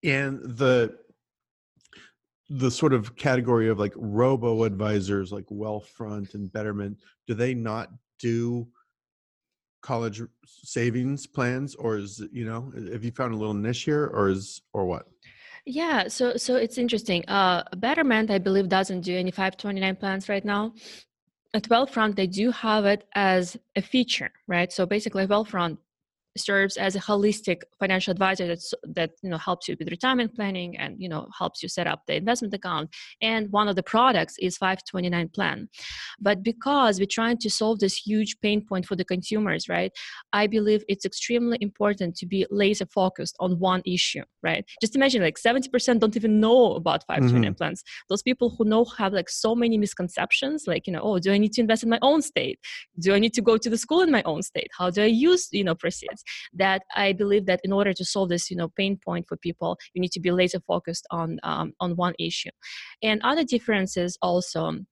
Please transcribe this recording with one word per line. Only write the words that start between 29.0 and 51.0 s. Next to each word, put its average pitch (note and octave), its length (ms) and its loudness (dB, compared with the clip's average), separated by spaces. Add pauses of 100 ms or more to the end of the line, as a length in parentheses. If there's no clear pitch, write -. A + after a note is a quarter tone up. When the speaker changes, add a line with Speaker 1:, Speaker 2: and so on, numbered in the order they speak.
Speaker 2:
you F#3+ 80 -8
know, E3+ 80 -4
helps F3+ 300 -4
you F3 100 -4
with D#3+ 140 -8
retirement B3 420 0
planning F#3 440 -6
and, - 220 -8
you F#3 80 -8
know, D#3 200 -8 (100)
helps - 240 -6
you - 80 -10
set F3 160 -4
up D3+ 220 -2
the D3+ 80 -2
investment G#3+ 400 -2
account E3 340 -6 (320)
and A3 300 0
one G#3 160 2
of G3+ 80 0
the F#3 80 -2
products A3+ 560 2
is F3+ 180 -2
five F#3+ 260 0
twenty-nine F3 460 -2
plan. F#3 400 -4 (500)
But G3+ 220 2
because A#3 580 2
we're G3+ 60 2
trying A3+ 320 0
to A3+ 140 -2
solve A3 280 0
this G3 160 2
huge G#3+ 460 -2
pain G#3 240 2
point F#3 220 -4
for G3 80 -4
the F3+ 100 -4
consumers, F#3 640 -2
right, F3+ 220 0 (420)
I G#3 140 4
believe G#3+ 400 2
it's G3 180 -2
extremely A#3 560 0
important G3+ 560 0
to - 80 -10
be F#3 240 0
laser G3+ 380 2
focused F#3 520 -2
on F3+ 200 0
one F#3 260 2
issue, F3+ 380 -2 (180)
right? E3 240 -2 (160)
Just A3 140 -2
imagine, C4+ 260 4
like, D#3+ 160 2
seventy B3+ 320 2
percent A#3+ 320 2
don't A3 140 2
even G#3+ 240 4
know A#3 340 6
about D#3+ 320 0
five - 140 0
twenty-nine B2 320 6
Speaker 1:
Mm-hmm. F#2+ 60 -6
Speaker 2:
plans. D#3 260 -4 (260)
Those G3+ 140 -2
people B3 340 0
who A#3 80 2
know A3 200 6 (120)
have, G3+ 160 0
like, F#3 160 -2
so - 240 0
many A#3 240 2
misconceptions, G#3 880 -2
like, - 220 -2
you F#3+ 60 -4
know, D#3+ 100 -4